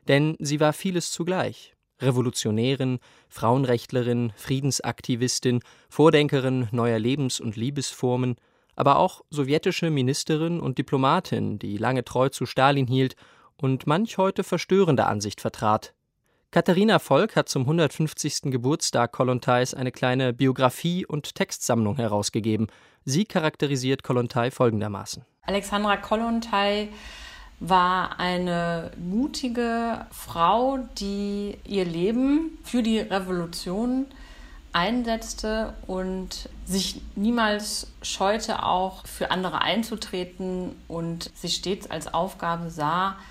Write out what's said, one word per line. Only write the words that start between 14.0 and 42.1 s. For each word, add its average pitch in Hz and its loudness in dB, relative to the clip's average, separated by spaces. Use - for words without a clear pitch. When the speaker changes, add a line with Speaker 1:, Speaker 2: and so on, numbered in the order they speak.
Speaker 1:
heute 190 2
verstörende 175 4
Ansicht 101 -2
vertrat. 110 0
Katharina 185 4
Volk 170 2
hat 151 2
zum 131 0
hundertfünfzigsten 151 0
Geburtstag 123 2
Kollontais 127 2
eine 127 -2
kleine 127 0
Biografie 131 2
und - -8
Textsammlung 117 0
herausgegeben. 107 0
Sie 151 0
charakterisiert 139 -2
Kollontai 123 0
folgendermaßen. 104 -2
Speaker 2:
Alexandra 202 0
Kollontai 208 0
war 180 2
eine 170 -2
mutige 233 -2
Frau, 233 2
die 202 -4
ihr 190 -2
Leben 247 0
für 240 0
die 220 2
Revolution 190 -2
einsetzte 220 -2
und 185 -6
sich 185 -2
niemals 214 0
scheute, 214 -2
auch 185 -2
für - -4
andere 175 -2
einzutreten 185 -4
und 165 -8
sich - -6
stets - -6
als - -8